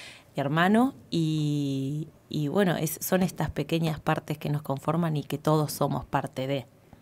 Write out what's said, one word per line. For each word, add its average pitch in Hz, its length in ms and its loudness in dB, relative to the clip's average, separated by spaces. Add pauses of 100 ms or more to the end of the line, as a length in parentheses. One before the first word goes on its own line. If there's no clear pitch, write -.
(380)
mi 147 40 -2
hermano, 185 520 4 (160)
y, 147 1000 0 (220)
y 151 180 -2
bueno, 185 300 2
es, - 240 -4
son 185 220 2
estas 160 260 -2
pequeñas 160 500 0
partes - 380 -2
que 151 120 -6
nos 147 120 0
conforman 156 560 0
y 139 60 -2
que 143 140 -6
todos 151 360 2
somos 143 320 0
parte 131 420 -4
de. 139 180 -2 (360)